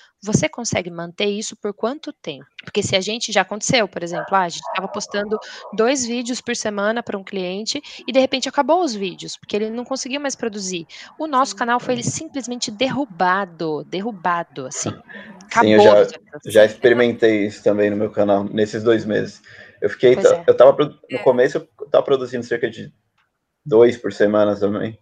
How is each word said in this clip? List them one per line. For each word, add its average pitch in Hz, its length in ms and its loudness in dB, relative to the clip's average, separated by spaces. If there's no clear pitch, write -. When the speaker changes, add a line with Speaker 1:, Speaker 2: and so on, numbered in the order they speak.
Speaker 1:
Você 214 260 -2
consegue 208 400 -6
manter 170 360 -8
isso 208 320 -6
por 208 160 -8
quanto 277 380 -8
tempo? 147 340 -14
Porque - 180 -4
se - 140 -2
a 190 60 0
gente, 214 300 -6
já 196 100 2
aconteceu, 214 460 -2
por 180 140 -10
exemplo, 170 300 -6
ah, 190 120 2
a 175 60 -4
gente - 140 -14
tava 185 140 0
postando 208 500 -6
dois 247 320 0
vídeos 240 360 -6
por 233 140 -6
semana 214 480 -2
pra - 140 -8
um 196 60 -10
cliente 190 560 -6
e, - 40 -8
de 262 80 4
repente, 262 300 0
acabou 285 340 2
os 240 120 -2
vídeos, 175 420 -8
porque - 180 -10
ele 220 140 -2
não 233 160 -8
conseguia 269 340 -8
mais 285 160 -6
produzir. 190 520 -8
O 311 80 -6
nosso 269 240 0
Speaker 2:
Sim. 196 60 -12
Speaker 1:
canal 240 220 0
foi 240 220 -4
Speaker 3:
Sim. - 80 -4
Speaker 1:
simplesmente 247 600 -8
derrubado, 185 1120 -2
derrubado, 175 840 -6
assim. - 240 -8
Speaker 2:
Uhum. - 140 -14
Speaker 3:
Sim, 110 140 6
eu 107 60 8
Speaker 1:
Acabou 107 120 10
a 104 60 8
Speaker 3:
já, 101 60 8
Speaker 1:
visualização. - 480 -8
Speaker 3:
já 107 140 8
experimentei 117 800 2
isso 104 180 -8
também 104 260 2
no 104 60 -2
meu 107 140 -2
canal, 101 340 0
nesses 107 400 -2
dois 110 220 2
meses. 107 360 -4
Eu 101 120 0
fiquei, 123 240 4
Speaker 1:
Pois 95 120 4
Speaker 3:
ta-, 104 80 6
Speaker 1:
é. - 120 -6
Speaker 3:
eu 120 100 6
tava 131 160 8
pro-, 147 140 0
no 127 80 -4
Speaker 2:
É. 104 40 -10
Speaker 3:
começo 127 340 2
eu - 340 -12
tava - 120 4
produzindo 123 400 -4
cerca 120 260 -4
de 107 220 -16
dois 120 320 6
por - 160 -8
semana 104 480 2
também 104 420 -4